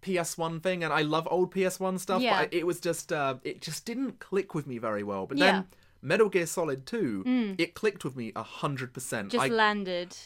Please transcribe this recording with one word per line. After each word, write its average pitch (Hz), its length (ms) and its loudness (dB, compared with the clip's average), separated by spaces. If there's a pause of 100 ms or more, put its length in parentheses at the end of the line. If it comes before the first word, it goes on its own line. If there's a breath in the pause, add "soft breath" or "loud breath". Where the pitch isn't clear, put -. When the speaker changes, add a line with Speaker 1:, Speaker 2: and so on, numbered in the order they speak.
Speaker 1:
P 185 160 0
S 165 180 -2
one 165 240 -2
thing, 180 240 0
and 156 80 2
I 151 100 4
love 156 280 2
old 175 220 4
P 190 120 2
S 185 160 0
one 185 180 0
stuff, 185 220 0
Speaker 2:
Yeah. 220 220 4
Speaker 1:
but 151 100 -2
I, 165 60 2
it 170 80 0
was 175 140 0
just, 170 320 -2
uh, 139 320 0
it - 180 -8
just - 240 -8
didn't 240 320 -4
click 196 360 -2
with 143 120 -2
me 127 120 -6
very 107 260 -2
well. 98 220 -4
But - 120 -2
Speaker 2:
Yeah. 185 140 8
Speaker 1:
then 190 140 0 (380 soft breath)
Metal 196 240 4
Gear 180 180 2
Solid 143 380 -2
two, 131 400 -2
Speaker 2:
Mm. 240 360 0
Speaker 1:
it 170 140 0
clicked - 300 -2
with 131 120 -6
me 113 180 -6
a 110 80 -6
hundred 131 500 -4
percent. 123 380 -6
Speaker 2:
Just 240 140 2
Speaker 1:
I, - 20 2
Speaker 2:
landed. 202 800 0